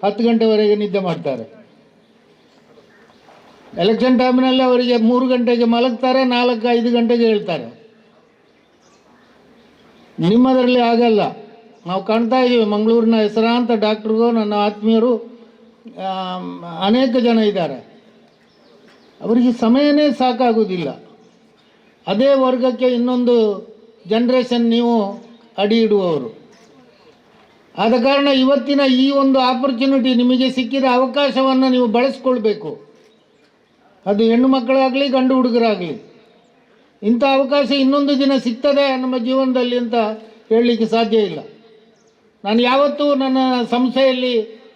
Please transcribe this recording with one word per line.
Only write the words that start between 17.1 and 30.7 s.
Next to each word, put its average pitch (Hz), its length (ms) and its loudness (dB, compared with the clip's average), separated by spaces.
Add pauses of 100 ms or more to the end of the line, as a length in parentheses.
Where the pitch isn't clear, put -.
ಜನ 233 220 2
ಇದ್ದಾರೆ. 185 640 -4 (1200)
ಅವರಿಗೆ 240 300 0
ಸಮಯನೇ 285 580 2
ಸಾಕಾಗುವುದಿಲ್ಲ. 220 920 -2 (1000)
ಅದೇ 254 280 2
ವರ್ಗಕ್ಕೆ 254 520 0
ಇನ್ನೊಂದು 240 880 0 (340)
ಜನರೇಷನ್ 240 640 0
ನೀವು 233 420 0 (460)
ಅಡಿ 214 240 2
ಇಡುವವರು. 175 560 -2 (1400)
ಆದ 220 140 2
ಕಾರಣ 277 360 2
ಇವತ್ತಿನ 269 520 2 (100)
ಈ 262 200 2
ಒಂದು 269 300 2
ಆಪರ್ಚುನಿಟಿ, 254 760 0
ನಿಮಗೆ 247 360 2
ಸಿಕ್ಕಿದ 254 420 -4